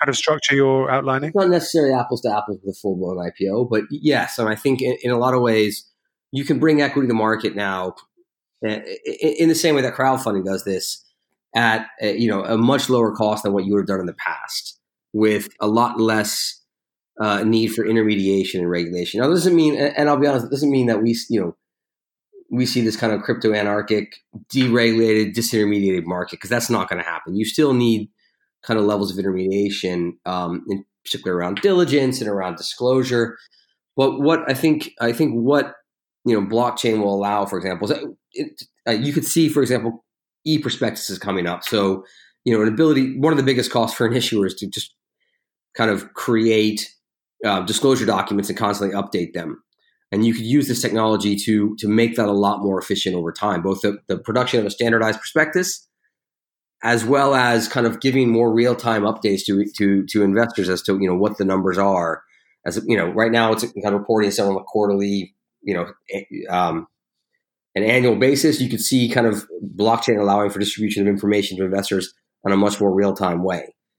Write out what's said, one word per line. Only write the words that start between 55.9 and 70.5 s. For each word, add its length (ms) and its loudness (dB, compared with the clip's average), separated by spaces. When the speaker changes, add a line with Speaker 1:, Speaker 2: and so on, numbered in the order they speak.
Speaker 2:
as 220 2
well 300 4
as 340 2
kind 180 0
of 140 -2
giving 300 2
more 220 4
real-time 500 2
updates 420 0
to, 200 2
to, 300 2
to 160 2
investors 460 2
as 140 -2
to, 160 0
you 100 0
know, 80 2
what 200 0
the 80 -2
numbers 320 0
are. 460 0
As, 220 -4
you 100 2
know, 120 2
right 240 2
now 200 4
it's 100 0
kind 320 -4
of 60 0
reporting 300 2
some 180 0
on 80 0
a 80 -6
quarterly, 720 0
you 120 -4
know, 120 -2
a-, 320 -10
um, 400 -2
an 80 0
annual 340 4
basis. 440 2
You 100 -2
could 100 -4
see 280 2
kind 180 2
of 200 0
blockchain 420 0
allowing 320 2